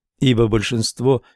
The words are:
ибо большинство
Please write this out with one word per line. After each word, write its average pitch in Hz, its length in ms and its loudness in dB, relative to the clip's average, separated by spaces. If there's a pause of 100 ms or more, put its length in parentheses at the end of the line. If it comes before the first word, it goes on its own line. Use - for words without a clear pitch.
(180)
ибо 117 300 2
большинство 117 760 -2 (140)